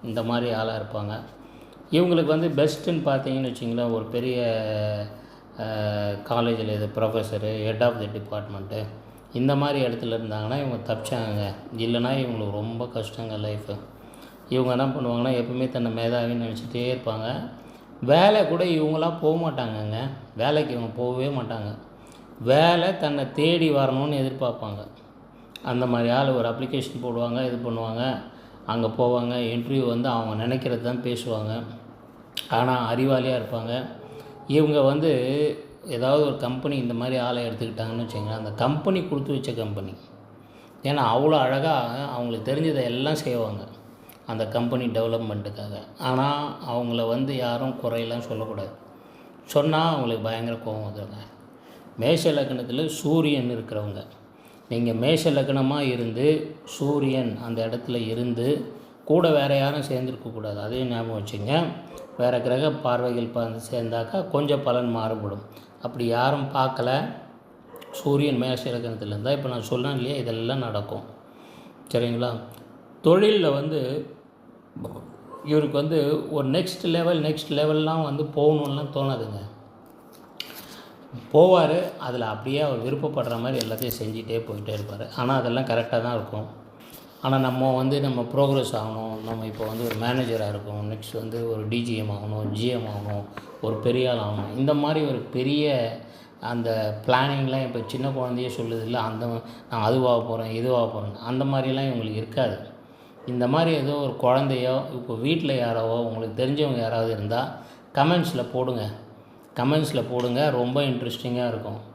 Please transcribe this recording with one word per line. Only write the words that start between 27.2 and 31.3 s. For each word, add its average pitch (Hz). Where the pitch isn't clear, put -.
இது 120
பண்ணுவாங்க, 113
அங்க 113
போவாங்க, 123
இன்டர்வியூ 120
வந்து 120
அவங்க 113
நினைக்கிறது 123
தான் 120
பேசுவாங்க. 113